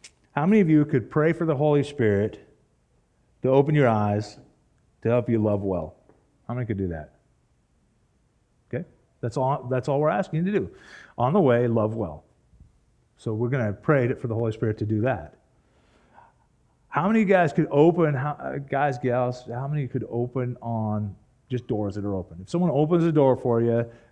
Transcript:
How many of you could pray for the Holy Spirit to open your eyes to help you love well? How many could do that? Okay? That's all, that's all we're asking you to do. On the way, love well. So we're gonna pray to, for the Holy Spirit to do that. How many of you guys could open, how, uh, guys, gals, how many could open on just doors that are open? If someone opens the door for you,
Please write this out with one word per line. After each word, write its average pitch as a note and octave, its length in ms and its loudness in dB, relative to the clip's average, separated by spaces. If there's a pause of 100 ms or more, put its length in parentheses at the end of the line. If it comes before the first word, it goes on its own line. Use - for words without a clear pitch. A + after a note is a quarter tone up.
(340)
How C#3+ 120 -2
many G#3 160 4
of E3 80 2
you D3+ 160 6
could C3 240 -2
pray D#3 240 2
for E3 120 -4
the D#3 100 0
Holy D3 280 2
Spirit G#2+ 640 0 (920)
to B2+ 80 0
open C#3 240 4
your C#3+ 140 4
eyes G#2+ 500 0 (640)
to A2+ 80 -2
help A#2+ 200 0
you A2+ 100 2
love G#2 240 0
well? F2 320 -6 (520)
How A#2+ 60 -8
many A#2+ 140 -6
could G#2+ 100 -4
do F#2+ 120 -2
that? D#2+ 260 -12 (1600)
Okay? E3 140 -8 (340)
That's A#2+ 160 -6
all, C3+ 340 -2
that's B2+ 180 -2
all C#3+ 120 0
we're D3+ 100 2
asking F3+ 360 -2
you G3 60 -2
to G3+ 80 0
do. F#2+ 100 -4 (480)
On B2+ 160 0
the G3+ 80 4
way, B2 260 4
love A2+ 280 0
well. E2+ 280 -8 (960)
So A2+ 160 -6
we're A#2 160 -2
gonna A#2 240 -2
pray C3 360 2
to, B2+ 60 -2
for - 120 -10
the A2+ 80 -4
Holy A2+ 160 -2
Spirit A2 260 -2
to A2 80 -4
do G#2+ 160 0
that. G#2+ 380 -4 (1500)
How D#3+ 180 -2
many A3+ 140 2
of G3 60 2
you F#3+ 60 4
guys F3 180 4
could D3+ 180 0
open, D#3+ 440 4
how, C#3+ 260 -4
uh, C3+ 200 -8
guys, C#3 380 -2
gals, B2 540 -2
how B2+ 160 -8
many D3 200 -4
could A#2+ 220 -6
open B2 520 -4
on G#2+ 540 -4 (340)
just B2 180 -8
doors G#2 280 -2
that G2+ 100 -6
are G2+ 100 -4
open? F2 260 -8
If F#2 80 -18
someone F3 220 0
opens D#3 320 2
the E3+ 80 2
door C#3 240 4
for A#2 260 0
you, A#2 240 2 (260)